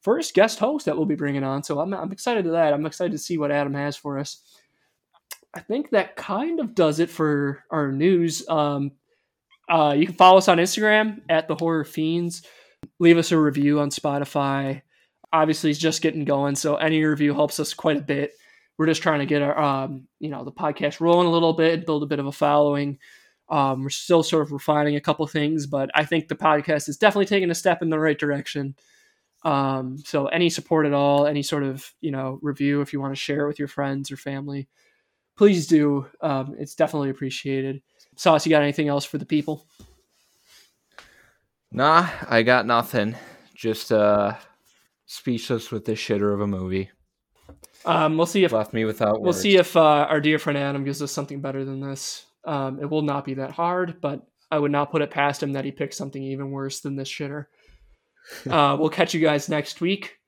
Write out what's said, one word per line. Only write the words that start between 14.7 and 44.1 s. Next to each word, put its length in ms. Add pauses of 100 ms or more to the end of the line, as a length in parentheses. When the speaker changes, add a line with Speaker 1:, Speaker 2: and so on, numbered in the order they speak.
Speaker 1:
Obviously, 400
it's 80
just 220
getting 240
going, 300
so 200
any 280
review 300
helps 280
us 120
quite 240
a 40
bit. 320 (440)
We're 100
just 140
trying 180
to 60
get 160
our, 160
um, 500 (120)
you 100
know, 140
the 80
podcast 480
rolling 280
a 40
little 220
bit 220
and 100
build 180
a 40
bit 120
of 60
a 60
following. 680 (500)
Um, 340
we're 60
still 320
sort 220
of 80
refining 460
a 40
couple 260
things, 380
but 300
I 80
think 240
the 80
podcast 540
is 80
definitely 300
taking 240
a 40
step 260
in 80
the 100
right 200
direction. 560 (680)
Um, 640
so 220
any 220
support 360
at 80
all, 320
any 180
sort 200
of, 260 (120)
you 100
know, 300
review, 400
if 120
you 60
wanna 160
share 300
it 20
with 120
your 80
friends 440
or 60
family, 500 (720)
please 300
do. 380 (160)
Um, 380
it's 160
definitely 340
appreciated. 720 (340)
Sauce, 300
you 60
got 100
anything 260
else 180
for 120
the 80
people? 400 (2000)
Speaker 2:
Nah, 360 (220)
I 140
got 220
nothing. 500 (400)
Just, 360
uh, 440 (720)